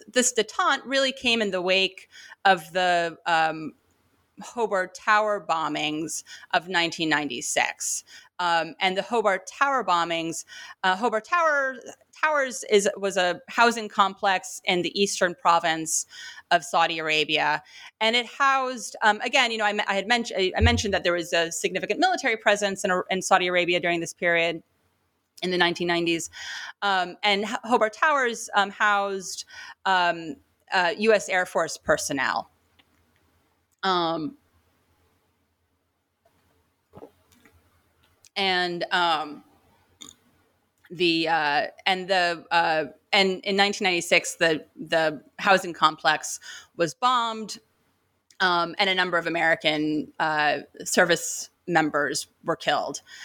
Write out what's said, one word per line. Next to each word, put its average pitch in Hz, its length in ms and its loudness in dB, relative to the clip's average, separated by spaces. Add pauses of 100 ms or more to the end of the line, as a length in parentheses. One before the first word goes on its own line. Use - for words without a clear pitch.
this 247 260 0
detente 277 520 0
really 269 260 0
came 240 300 0
in 202 100 -2
the 185 100 -2
wake 190 460 0 (380)
of 170 260 4
the, 170 540 0
um, 160 480 0 (680)
Khobar 196 500 -2
Tower 214 560 0
bombings 151 760 -4 (320)
of 170 120 -2
nineteen 170 400 -2
ninety-six. - 960 -2 (360)
Um, 170 400 0
and 190 180 0
the 196 60 -2
Khobar 208 420 0
Tower 277 380 0
bombings, 170 600 -2 (400)
uh, 185 140 2
Khobar 220 260 -2
Tower, 294 520 0 (440)
Towers 277 480 0
is, 202 300 4
was 196 180 -4
a 175 320 0
housing 226 400 2
complex 196 800 0
in 180 160 2
the 180 180 -2
eastern 190 360 0
province 170 720 0 (420)
of 175 140 4
Saudi 165 340 0
Arabia. 151 640 0 (400)
And 226 140 2
it 240 100 0
housed, 254 800 -2
um, 208 180 4
again, 247 300 2
you 220 80 -4
know, 208 60 0
I 208 80 0
me-, 208 140 -2
I 196 60 0
had 196 140 -2
mentioned, 233 340 0
I, 190 160 0
I 202 40 2
mentioned 220 340 2
that 175 80 -2
there 175 100 2
was 170 180 -4
a 170 200 0
significant 185 480 -4
military 311 360 0
presence 208 480 0
in, 185 280 0
in 185 100 -2
Saudi 180 240 4
Arabia 175 340 2
during 170 200 0
this 165 140 -8
period. 170 500 0 (800)
In 180 100 -2
the 180 60 0
nineteen 175 300 2
nineties. 170 420 0 (520)
Um, 185 420 0
and 202 200 2
H-, 220 200 -6
Hobart 220 300 2
Towers, 269 640 0
um, 196 140 2
housed, 202 760 -2 (400)
um, 175 500 0 (360)
uh, 180 260 2
U 214 160 4
S 202 160 2
Air 185 160 0
Force 165 320 -2
personnel. 139 720 -2 (1300)
Um, 165 540 -2 (4000)
and, 180 560 0
um, 156 520 0 (1500)
the, 165 380 0
uh, 151 400 2 (180)
and 185 220 0
the, 175 440 0
uh, 165 340 2 (260)
and 190 320 2
in 202 120 -2
nineteen 202 300 2
ninety-six, 170 500 2
the, 160 300 2 (100)
the 160 460 0 (180)
housing 185 340 4
complex 156 640 0 (380)
was 170 160 0
bombed, 226 640 -2 (800)
um, 175 380 2
and 196 120 2
a 185 60 0
number 180 220 2
of 165 100 -2
American, 151 920 0
uh, 151 400 0 (240)
service - 640 0 (180)
members 151 600 0 (160)
were 165 120 -2
killed. 143 460 -2 (240)